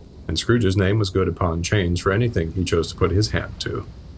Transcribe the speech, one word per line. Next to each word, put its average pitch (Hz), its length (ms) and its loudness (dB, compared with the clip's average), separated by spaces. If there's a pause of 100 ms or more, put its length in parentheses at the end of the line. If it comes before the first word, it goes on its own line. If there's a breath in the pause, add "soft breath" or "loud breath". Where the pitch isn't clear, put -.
(280)
and 78 100 -2
Scrooge's 104 380 2
name 98 220 4
was 98 120 0
good 92 180 2
upon 82 340 -2
chains 90 380 2
for 95 120 2
anything 98 400 0
he 90 120 0
chose 82 280 0
to - 60 -12
put 87 120 2
his 101 200 2
hand - 300 -4
to. - 260 -6 (320)